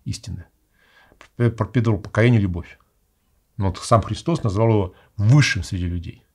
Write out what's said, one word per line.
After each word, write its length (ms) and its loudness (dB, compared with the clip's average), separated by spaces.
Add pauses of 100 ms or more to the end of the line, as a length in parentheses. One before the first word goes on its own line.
истины. 420 -10 (880)
Пр-, 140 0
проповедовал 480 0
покаяние, 420 2
любовь. 380 -4 (800)
Но 100 -2
вот 120 -2
сам 240 2
Христос 400 -6
назвал 260 0
его 260 0 (220)
высшим 460 2
среди 240 -6
людей. 380 -8 (100)